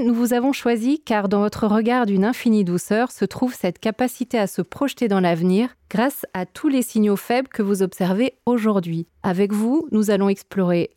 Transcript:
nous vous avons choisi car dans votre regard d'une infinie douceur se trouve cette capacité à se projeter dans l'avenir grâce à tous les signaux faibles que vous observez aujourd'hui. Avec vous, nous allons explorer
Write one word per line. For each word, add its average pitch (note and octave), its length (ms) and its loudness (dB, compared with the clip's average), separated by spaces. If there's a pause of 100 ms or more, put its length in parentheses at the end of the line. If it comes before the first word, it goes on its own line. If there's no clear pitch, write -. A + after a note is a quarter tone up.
nous A#3+ 80 2
vous A#3 200 0
avons B3 180 2
choisi A#3+ 480 0
car G#3 300 -2
dans G3+ 100 2
votre G#3 280 0
regard A3+ 380 2
d'une G3 200 2
infinie A3 400 2
douceur G#3 480 -2
se - 100 -4
trouve B3 340 -4
cette F3+ 220 -4
capacité B3 580 -4
à G3+ 80 2
se F#3 160 -6
projeter - 460 -4
dans G3 140 2
l'avenir F3+ 480 2 (200)
grâce A#3+ 440 -2
à F#3 120 -6
tous - 220 -6
les C4+ 140 2
signaux G#3 340 2
faibles B3 320 -2
que - 160 -4
vous G3 180 0
observez F#3+ 520 0 (120)
aujourd'hui. G3+ 600 0 (140)
Avec G3 320 0
vous, B3 400 0
nous G#3+ 180 2
allons G3 160 2
explorer F3+ 680 0